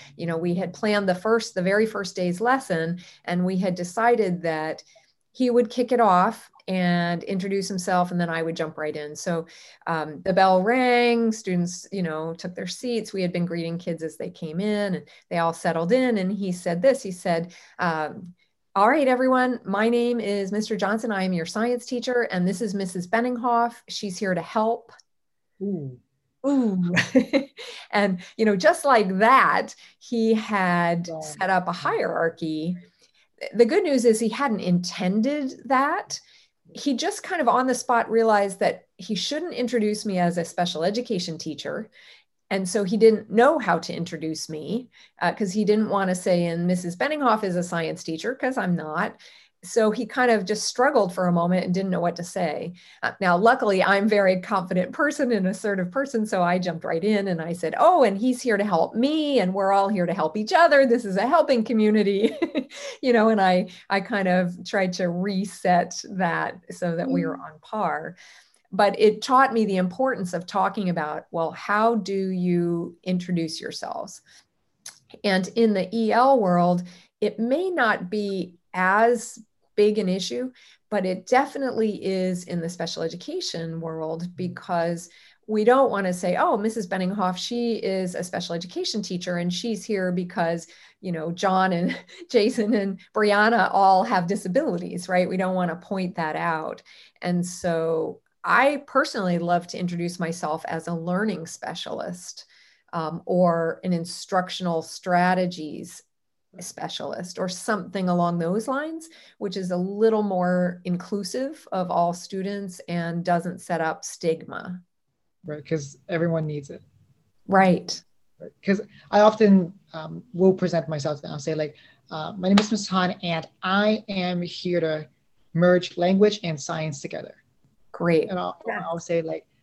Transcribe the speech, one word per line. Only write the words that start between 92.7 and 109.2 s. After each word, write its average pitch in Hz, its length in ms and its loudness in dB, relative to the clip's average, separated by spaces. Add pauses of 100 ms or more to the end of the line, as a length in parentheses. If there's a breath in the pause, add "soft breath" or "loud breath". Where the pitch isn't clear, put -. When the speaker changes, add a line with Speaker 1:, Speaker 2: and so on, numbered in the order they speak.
Speaker 1:
and 196 260 -2 (140 loud breath)
Brianna 208 600 4
all 190 300 6
have 190 240 0
disabilities," 185 800 -2
right? 180 180 2
We 185 100 -4
don't 185 180 0
wanna 175 220 -2
point 185 380 -6
that 156 200 -4
out. 160 460 -4 (400 soft breath)
And 180 240 0
so 165 760 -4 (220)
I 269 440 2
personally 202 520 0
love 175 280 0
to - 120 -12
introduce 175 400 -6
myself 165 480 -4
as 165 200 -8
a 170 80 -6
learning 175 520 -2
specialist, - 1000 -10 (480 soft breath)
um, 165 320 -6
or 170 580 2
an 180 100 0
instructional 175 920 -2
strategies 180 1200 -2 (560)
specialist - 800 -10
or 185 100 -2
something 185 600 -4
along 175 300 0
those 185 280 -2
lines, 311 420 -6 (300 loud breath)